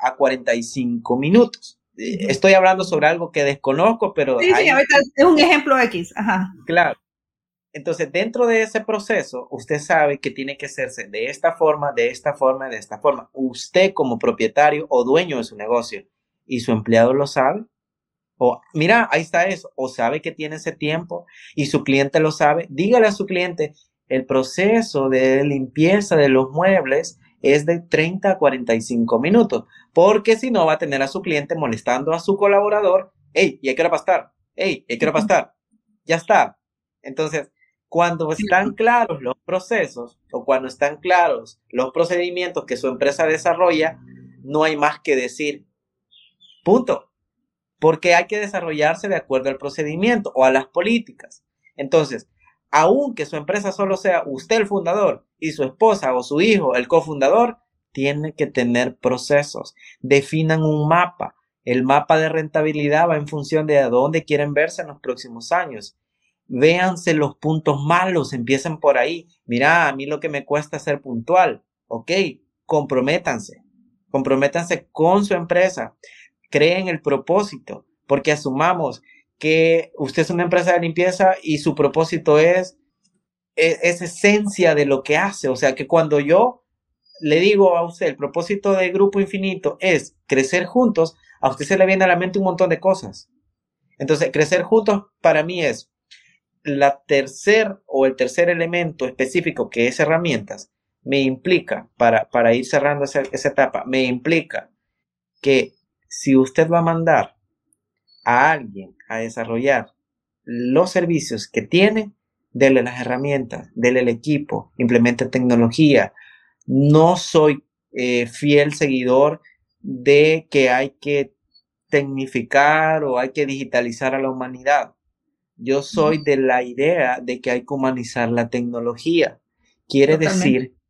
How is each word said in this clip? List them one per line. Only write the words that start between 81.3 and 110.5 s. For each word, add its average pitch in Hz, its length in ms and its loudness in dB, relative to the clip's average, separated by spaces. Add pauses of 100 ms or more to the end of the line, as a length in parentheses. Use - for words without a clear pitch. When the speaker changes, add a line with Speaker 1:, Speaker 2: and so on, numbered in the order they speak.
Speaker 1:
y 156 160 -2
su 147 160 -2
propósito 151 640 2
es, 180 400 2 (760)
es, 160 280 2
es 175 180 0
esencia 202 760 2
de 147 120 2
lo 135 160 0
que 147 160 0
hace. 196 300 -4
O 127 80 -2
sea, 135 180 0
que 131 120 -10
cuando 151 340 2
yo 185 440 2 (560)
le 156 200 2
digo 196 360 4
a 170 100 0
usted, 170 200 -6
"El 143 100 -4
propósito 175 560 -4
de 185 180 0
Grupo 196 300 0
Infinito 190 600 -4
es 170 360 -2 (100)
crecer 135 380 0
juntos", 196 520 0 (260)
a 131 80 0
usted 143 160 -10
se 196 100 0
le 185 80 4
viene 190 200 2
a 185 40 4
la 175 80 4
mente 185 220 -4
un 190 80 0
montón 180 240 0
de 160 100 -2
cosas. - 500 -4 (680)
Entonces, 143 340 0
crecer 156 300 0
juntos 208 420 0 (160)
para 156 240 4
mí 175 180 -6
es 120 280 -4 (720)
la 139 420 0
tercer 196 800 0
o 135 200 0
el 131 100 0
tercer 131 340 0
elemento 170 560 -4
específico 131 640 -4
que 117 160 0
es 123 140 -4
herramientas, 147 720 -2 (300)
me 139 180 0
implica, 135 760 -2
para, 117 340 2
para 117 240 4
ir 127 120 -4
cerrando 143 380 0
esa, 139 180 -4 (100)
esa 143 180 -2
etapa, 131 360 -2
me 131 180 0
implica 127 640 -4 (720)
que 131 340 0 (340)
si - 280 0
usted 131 320 2
va 170 120 0
a - 20 -2
mandar 165 540 0 (880)
a 123 260 2
alguien 101 460 -8 (120)
a 113 100 -8
desarrollar 113 720 -4 (520)
los 123 460 -2